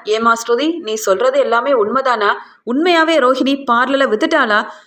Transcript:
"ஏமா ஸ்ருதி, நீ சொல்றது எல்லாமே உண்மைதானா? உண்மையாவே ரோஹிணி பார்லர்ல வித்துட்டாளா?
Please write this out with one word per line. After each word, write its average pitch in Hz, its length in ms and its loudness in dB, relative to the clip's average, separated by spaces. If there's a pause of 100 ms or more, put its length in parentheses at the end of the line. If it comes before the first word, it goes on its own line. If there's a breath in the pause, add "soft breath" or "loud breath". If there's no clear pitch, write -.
"ஏமா 226 280 0
ஸ்ருதி, 240 400 -2 (100)
நீ 214 120 -6
சொல்றது 220 440 0
எல்லாமே 240 340 0
உண்மைதானா? 233 580 0 (440 loud breath)
உண்மையாவே 330 440 2
ரோஹிணி 269 540 0
பார்லர்ல 262 400 0
வித்துட்டாளா? 254 520 0 (220 loud breath)